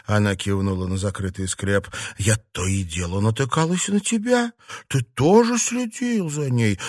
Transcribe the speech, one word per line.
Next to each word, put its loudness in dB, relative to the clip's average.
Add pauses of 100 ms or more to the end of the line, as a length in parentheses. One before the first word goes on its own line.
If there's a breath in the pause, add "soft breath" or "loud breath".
она 2
кивнула -2
на -4
закрытый -6
склеп, -2 (280 loud breath)
«я 2 (160)
то -4
и 0
дело -4
натыкалась 0
на 2
тебя. 0 (340 loud breath)
Ты 0
тоже 4
следил -2
за -2
ней 2